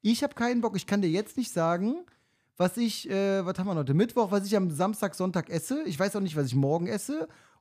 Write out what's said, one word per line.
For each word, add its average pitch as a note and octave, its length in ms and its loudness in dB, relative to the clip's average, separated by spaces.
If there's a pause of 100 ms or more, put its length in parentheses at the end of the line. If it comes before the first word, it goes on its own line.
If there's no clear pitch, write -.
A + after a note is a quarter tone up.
Ich A3+ 220 2
hab C#4+ 120 -4
keinen A#3+ 260 0
Bock, G#3+ 140 -2
ich F3 100 -2
kann G3+ 160 0
dir F3+ 80 2
jetzt F#3+ 260 -2
nicht B3 160 -4
sagen, F3 440 0 (640)
was F3+ 200 0
ich, A#3 320 -2
äh, G3 340 2
was F#3 140 -2
haben F#3 80 -2
wir G3 100 0
heute? C#3+ 200 2
Mittwoch, A3+ 340 2
was G3+ 160 2
ich G3+ 100 0
am F#3 140 2
Samstag, F3+ 460 -2
Sonntag F#3 340 -2
esse. B3+ 360 -2
Ich E3+ 120 -6
weiß G3 200 0
auch G3 40 -2
nicht, E3 140 -4
was C#3+ 120 0
ich A#2 60 -2
morgen C#3+ 320 4
esse. C4+ 420 -4 (340)